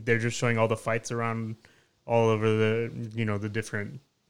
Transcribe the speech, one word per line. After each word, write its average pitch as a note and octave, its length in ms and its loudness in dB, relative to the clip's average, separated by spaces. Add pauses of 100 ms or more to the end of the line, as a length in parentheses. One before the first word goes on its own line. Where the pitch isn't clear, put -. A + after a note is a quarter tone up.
they're A#2 140 4
just A#2 180 -2
showing A#2 220 0
all A2 80 4
the A2 100 2
fights A2+ 360 -4
around A2+ 420 -4 (520)
all A#2 220 4
over A2 220 4
the, A2 400 2 (240)
you A2+ 100 -2
know, G#2 140 -2
the G#2 120 -4
different, A2 500 -6 (300)